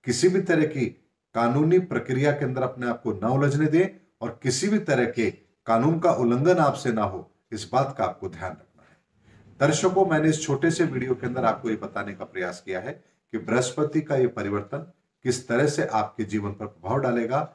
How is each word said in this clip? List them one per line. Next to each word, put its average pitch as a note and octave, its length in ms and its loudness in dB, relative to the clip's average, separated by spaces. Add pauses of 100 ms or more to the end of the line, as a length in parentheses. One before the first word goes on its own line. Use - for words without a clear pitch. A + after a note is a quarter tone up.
किसी C3+ 220 4
भी F#3 140 4
तरह D#3 240 2
की B2 200 -2 (480)
कानूनी C#3+ 460 4
प्रक्रिया C3+ 520 0
के - 120 -2
अंदर B2+ 180 -2
अपने B2 240 -4
आप A#2+ 160 -4
को A2+ 120 -2
न G#2+ 160 -2
उलझने C#3+ 360 2
दें E3 200 4 (340)
और A#2 220 -8
किसी C#3 260 0
भी G#3 120 2
तरह B2 260 2
के A2+ 240 0 (360)
कानून C3 320 2
का E3 140 2
उल्लंघन C3 460 2
आपसे C3+ 340 0
ना A2 100 -2
हो, F#2+ 280 -6 (220)
इस G#2+ 200 -12
बात C3+ 260 0
का G#2+ 60 0
आपको G2 240 -8
ध्यान E2+ 220 -10
रखना - 320 -20
है। - 760 -20
दर्शकों, F3+ 460 4
मैंने D#3 220 2
इस D#3 140 0
छोटे D3 280 2
से E3 140 2
वीडियो B2+ 300 -2
के B2+ 120 -6
अंदर B2 180 -4
आपको A2+ 260 0
ये G#2+ 60 -2
बताने G2+ 360 -8
का F#2 120 -12
प्रयास F2+ 360 -8
किया F#2 200 -6
है A#2+ 120 -10 (400)
कि A2 60 -6
बृहस्पति B2+ 600 -2
का D3 160 -4
ये B2+ 120 4
परिवर्तन G#2 640 -6 (320)
किस B2 240 -4
तरह B2+ 200 2
से D3 180 -2
आपके A2 380 -2
जीवन G2+ 280 -4
पर G#2 140 -12
प्रभाव A#2+ 340 -4
डालेगा A#2+ 540 0